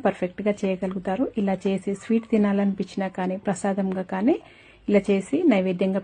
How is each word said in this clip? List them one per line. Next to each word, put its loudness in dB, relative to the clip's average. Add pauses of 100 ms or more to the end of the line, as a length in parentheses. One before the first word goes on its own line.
పర్ఫెక్ట్గా -2
చేయగలుగుతారు. -2 (160)
ఇలా 0 (100)
చేసి -2 (100)
స్వీట్ 0
తినాలనిపించినా 0 (100)
కానీ, -2 (100)
ప్రసాదంగా -2
కానీ 2 (520)
ఇలా 6
చేసి 0 (140)
నైవేద్యంగా 2